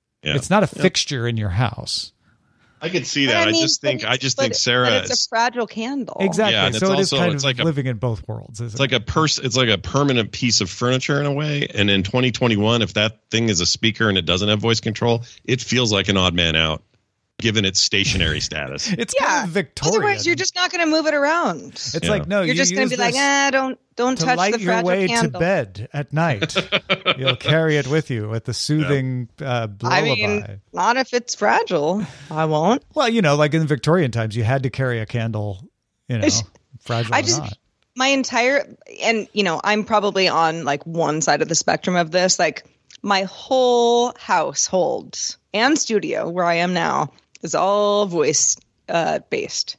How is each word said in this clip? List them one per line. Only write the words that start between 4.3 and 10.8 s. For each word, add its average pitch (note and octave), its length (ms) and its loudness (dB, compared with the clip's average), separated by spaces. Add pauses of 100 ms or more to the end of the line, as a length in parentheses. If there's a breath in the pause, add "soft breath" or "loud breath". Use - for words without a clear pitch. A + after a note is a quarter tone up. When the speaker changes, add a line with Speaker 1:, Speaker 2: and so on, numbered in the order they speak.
Speaker 3:
but - 60 0
Speaker 1:
think B2+ 100 0
Speaker 3:
it, - 40 -4
Speaker 1:
Sarah B2 300 2
Speaker 3:
but G#2 160 2
it's F#2 80 -4
Speaker 1:
is - 140 -2
Speaker 3:
a - 40 -8
fragile A#3 380 -2
candle. A#3 520 -6
Speaker 2:
Exactly. G3 340 0
Speaker 1:
Yeah, F#3+ 140 2
and - 80 -2
Speaker 2:
So F#3+ 160 2
Speaker 1:
it's - 20 2
Speaker 2:
it F#3+ 80 2
is F#3 120 0
Speaker 1:
also, C#3 100 0
Speaker 2:
kind F3 120 0
Speaker 1:
it's C#3 80 -4
Speaker 2:
of C#3 40 0
Speaker 1:
like B2+ 120 0
a - 40 0
Speaker 2:
living C#3+ 240 0
in B2 100 -4
both A2+ 300 -4
worlds, A2 320 -12
isn't A#2 140 -8
Speaker 1:
it's A#2+ 60 -4
like C3+ 120 0
Speaker 2:
it? C3 40 2
Speaker 1:
a A#2+ 60 2
pers-, D#3 380 0
it's B2+ 180 -2
like B2+ 120 4
a G2+ 100 4
permanent C3 520 0
piece - 300 0
of F#2 80 -4
furniture C3 500 0